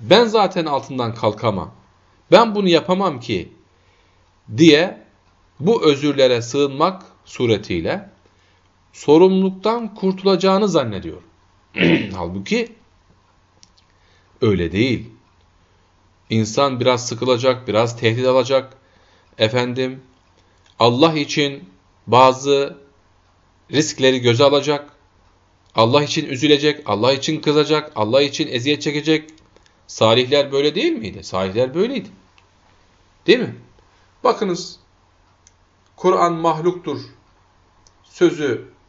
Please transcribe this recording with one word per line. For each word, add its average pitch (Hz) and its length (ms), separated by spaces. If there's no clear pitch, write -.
Ben 196 240
zaten 190 380
altından 131 500
kalkamam. 104 600
Ben 214 240
bunu 202 140
yapamam 175 520
ki." 98 360
diye 160 500
bu 208 240
özürlere 135 580
sığınmak 143 600
suretiyle 110 840
sorumluluktan 190 1040
kurtulacağını 190 720
zannediyor. 107 540
<clears throat> 139 400
Halbuki 98 640
öyle 87 320
değil. 110 380
İnsan 120 500
biraz 120 280
sıkılacak, 123 600
biraz 117 320
tehdit 120 260
alacak. 131 500
Efendim, 123 600
Allah 127 360
için 143 560
bazı 131 720
riskleri 131 480
göze 120 240
alacak. 143 480
Allah 120 280
için 147 260
üzülecek, 147 580
Allah 107 260
için 147 280
kızacak, 151 560
Allah 113 260
için 147 260
eziyet 135 340
çekecek. 151 480
Salihler 127 640
böyle 143 220
değil 302 180
miydi? 95 320
Salihler 95 500
böyleydi. 226 340
Değil 226 120
mi? 135 180
Bakınız, - 540
Kur'an 180 360
mahluktur 165 680
sözü 147 640